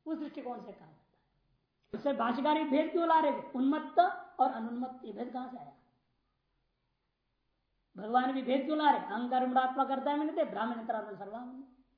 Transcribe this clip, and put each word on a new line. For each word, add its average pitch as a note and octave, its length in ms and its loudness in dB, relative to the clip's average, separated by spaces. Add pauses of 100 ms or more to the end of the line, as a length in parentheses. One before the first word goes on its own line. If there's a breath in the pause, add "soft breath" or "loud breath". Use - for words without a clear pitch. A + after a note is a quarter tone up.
उस D#4+ 140 -2
दृष्टिकोण B3+ 360 -8
से G#3+ 160 -12
कहा - 140 -20
जाता - 0 -
है। - 200 -20 (880)
इससे C#4 200 -2
भाष्यकार C4 500 2
भी C#4+ 60 -2
भेद D#4 220 2
क्यों E4+ 160 0
ला D#4+ 120 6
रहे D4 120 4
थे? A3 200 -8
उन्मत्त C#4+ 480 2 (400)
और C4 120 4
अनुन्मत्त, A#3+ 540 -8
ये A3 80 -10
भेद A#3 200 -8
कहां B3+ 160 -10
से A#3+ 80 -14
आया? - 160 -18 (2250)
भगवान A#3+ 380 2
भी C4 80 -2
भेद B3+ 240 2
क्यों D4+ 120 2
ला D4+ 140 6
रहे? - 80 2
अहंकार A#3+ 480 0
मुड़ात्मा B3+ 380 2
करता C4+ 260 0
है C#4+ 60 0
मैंने D#4 280 0
ब्राह्मण A3+ 340 -4
अंतरात्मा G#3+ 380 -6
सर्वाम, B3 440 -12 (360)